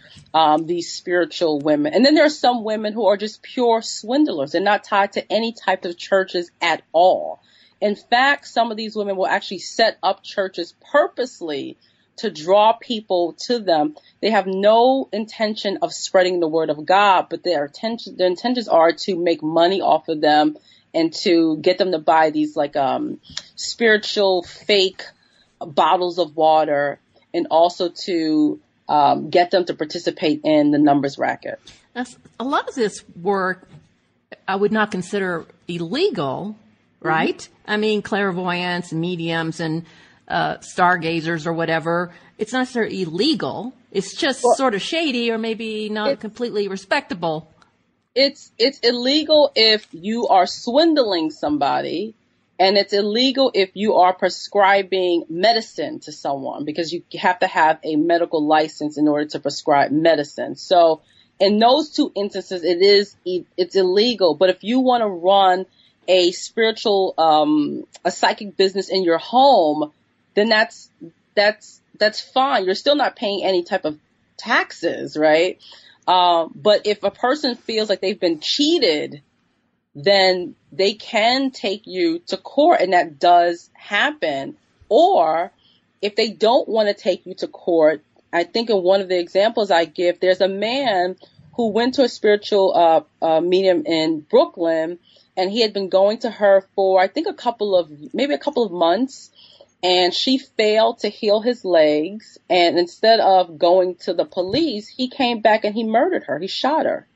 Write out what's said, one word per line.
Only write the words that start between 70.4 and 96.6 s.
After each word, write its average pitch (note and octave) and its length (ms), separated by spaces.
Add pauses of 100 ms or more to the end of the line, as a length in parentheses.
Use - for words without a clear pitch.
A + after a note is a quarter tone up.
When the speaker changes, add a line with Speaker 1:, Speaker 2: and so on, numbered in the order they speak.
Speaker 1:
that's, A3 400 (460)
that's, G#3+ 460 (160)
that's G#3 240
fine. B3+ 440
You're F#3+ 100
still C#4+ 200
not A#3+ 200
paying G3+ 280
any F3+ 200
type F#3 220
of D3+ 120 (400)
taxes, A3+ 800
right? D#3 420 (480)
Uh, F3 460
but G3+ 320
if G#3 180
a G3 80
person B3+ 440
feels G#3+ 340
like F#3+ 120
they've G3+ 180
been E3 200
cheated, E3+ 840 (720)
then F#3 600 (160)
they F#3+ 220
can B3 580
take G#3 340
you F3 420
to F#3 100
court, D4+ 440
and F#3 120
that E3 260
does F3 540
happen. F3+ 840 (320)
Or G3 640 (500)
if G3+ 140
they A3+ 160
don't A3 360
wanna G#3 260
take F#3 320
you F#3 100
to F3 120
court, D#3+ 560 (280)
I E3+ 120
think A3+ 260
in G3 120
one F#3+ 200
of F#3 60
the F3+ 120
examples G3+ 500
I E3+ 160
give, F3 340
there's F#3 220
a F#3+ 60
man G3+ 680 (380)
who A#3 140
went A#3 280
to C#4 80
a B3 60
spiritual, G#3 680
uh, E3 260 (220)
uh, D#3+ 160
medium F3+ 460
in D#3+ 360
Brooklyn, E3 760 (400)
and F#3 140
he A#3 100
had G#3+ 120
been G3 160
going G3+ 300
to A3+ 120
her G3 440